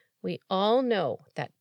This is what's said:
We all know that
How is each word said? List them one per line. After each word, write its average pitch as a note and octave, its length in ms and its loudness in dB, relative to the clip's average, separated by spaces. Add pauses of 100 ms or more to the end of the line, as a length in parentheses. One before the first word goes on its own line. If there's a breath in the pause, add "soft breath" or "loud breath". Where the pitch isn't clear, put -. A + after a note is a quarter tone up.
(240 soft breath)
We F3+ 160 -6 (100)
all G#3 320 2
know G3 380 0 (160)
that C#3+ 260 -6